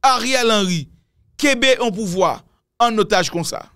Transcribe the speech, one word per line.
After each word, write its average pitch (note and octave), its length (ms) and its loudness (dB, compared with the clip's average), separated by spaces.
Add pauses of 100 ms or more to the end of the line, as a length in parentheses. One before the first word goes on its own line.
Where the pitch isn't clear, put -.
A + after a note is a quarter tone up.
Ariel B3 480 2
Henry, F3+ 300 0 (580)
kebe C4 380 2
yon A#3 180 -2
pouvwa F3+ 380 0 (480)
an A3+ 180 0
otaj F#3 320 0
konsa. - 300 -6 (140)